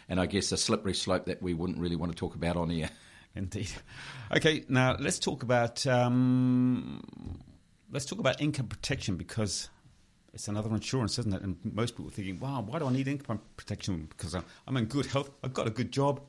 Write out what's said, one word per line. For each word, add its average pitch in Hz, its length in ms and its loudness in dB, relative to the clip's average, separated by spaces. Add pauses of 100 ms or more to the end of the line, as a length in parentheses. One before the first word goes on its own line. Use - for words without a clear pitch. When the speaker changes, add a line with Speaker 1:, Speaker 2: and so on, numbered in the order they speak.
Speaker 1:
and 90 100 2
I 90 60 6
guess 92 260 2
a 92 60 2
slippery 101 380 2
slope 90 300 2
that - 180 -2
we 90 100 0
wouldn't 87 240 -2
really 85 200 0
want 85 140 -2
to 78 60 -8
talk 87 160 -4
about 85 240 0
on 85 140 2
air. 80 180 0 (460)
Speaker 2:
Indeed. 95 340 -4 (640)
Okay, 156 320 4
now 127 320 4
let's 143 200 0
talk - 240 -4
about, 120 420 2
um, 127 1200 4 (880)
let's 131 140 -4
talk - 120 -6
about 127 240 4
income 139 260 0
protection, - 500 -2
because - 520 -4 (640)
it's - 140 -10
another 104 260 -2
insurance, 110 460 0
isn't 107 140 0
it? 92 80 -2
And 92 220 -4
most 113 320 -2
people 71 120 -10
are - 40 -12
thinking, 95 280 -6
"Wow, 135 220 -4
why 123 180 -4
do 151 80 0
I 127 40 2
need 131 160 2
income 139 340 -4 (140)
protection? 90 540 -4
Because 82 260 -8
I'm, 87 80 -4 (240)
I'm 135 100 0
in 113 80 2
good 131 220 0
health, 139 220 -2 (140)
I've 131 100 -6
got - 140 0
a 110 40 0
good 123 200 -2
job. 139 380 2